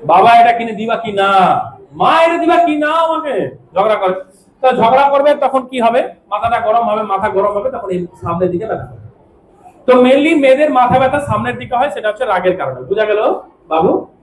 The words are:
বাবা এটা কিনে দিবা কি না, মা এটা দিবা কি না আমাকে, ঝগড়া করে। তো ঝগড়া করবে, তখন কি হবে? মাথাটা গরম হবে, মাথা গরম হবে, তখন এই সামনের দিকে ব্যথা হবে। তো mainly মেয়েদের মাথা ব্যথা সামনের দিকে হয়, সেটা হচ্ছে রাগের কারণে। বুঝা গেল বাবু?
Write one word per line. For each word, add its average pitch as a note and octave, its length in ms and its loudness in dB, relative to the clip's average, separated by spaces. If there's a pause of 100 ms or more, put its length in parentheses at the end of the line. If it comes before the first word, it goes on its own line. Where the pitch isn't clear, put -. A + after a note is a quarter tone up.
বাবা E3 260 4
এটা A#3 200 6
কিনে A#3 200 -4
দিবা A3 240 -6
কি G#3+ 160 -8
না, G3 180 0 (640)
মা A3+ 300 0
এটা E4+ 160 2
দিবা E4+ 180 2
কি E4+ 220 2
না D4+ 100 -2
আমাকে, D#4 720 -2 (180)
ঝগড়া G#3 200 0
করে। F#3+ 180 -2 (480)
তো B3+ 160 2
ঝগড়া C4 320 4
করবে, C#4 260 2
তখন C4 320 -2
কি C4 120 -8
হবে? A#3 280 0 (220)
মাথাটা A#3 300 -2
গরম A3 240 0
হবে, G#3+ 180 -2
মাথা G3+ 280 -4
গরম G3 240 -2
হবে, G3+ 180 -4
তখন - 180 -10
এই F3 180 -4 (140)
সামনের F3 300 -4
দিকে F3 140 -6
ব্যথা D#3+ 180 -8
হবে। - 240 -20 (800)
তো B3+ 80 4
mainly C#4+ 460 4
মেয়েদের C4+ 300 4
মাথা B3+ 300 2
ব্যথা C4 200 0
সামনের A3+ 380 -4
দিকে B3 180 -8
হয়, C4+ 140 0
সেটা G#3 180 -6
হচ্ছে G#3+ 180 -4
রাগের F#3 320 -2
কারণে। C3 240 -8
বুঝা G#3+ 240 -2
গেল G#3+ 280 0 (340)
বাবু? F3 400 0 (160)